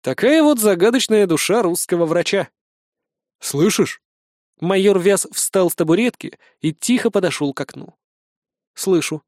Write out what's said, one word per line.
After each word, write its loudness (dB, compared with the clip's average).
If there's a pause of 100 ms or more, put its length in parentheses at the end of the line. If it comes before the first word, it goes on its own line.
Такая 2
вот 2
загадочная 2
душа 0
русского -2
врача. -2 (880)
"Слышишь?" -2 (580)
Майор 2
Вяз 0
встал 0
с -10
табуретки -2 (220)
и -2
тихо -2
подошёл -2
к -12
окну. -14 (800)
"Слышу. -2